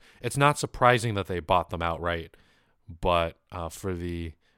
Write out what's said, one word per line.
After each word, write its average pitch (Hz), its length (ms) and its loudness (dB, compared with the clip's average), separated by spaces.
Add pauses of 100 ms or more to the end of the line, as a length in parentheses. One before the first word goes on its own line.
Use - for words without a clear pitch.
(220)
It's 123 160 -4
not 143 200 4
surprising 120 560 2
that 98 120 -2
they 90 140 -4
bought 85 280 2
them 85 140 -4
outright, 85 540 -4 (640)
but, 85 360 2 (160)
uh, 87 160 -8
for 95 240 -6
the 85 400 -6 (260)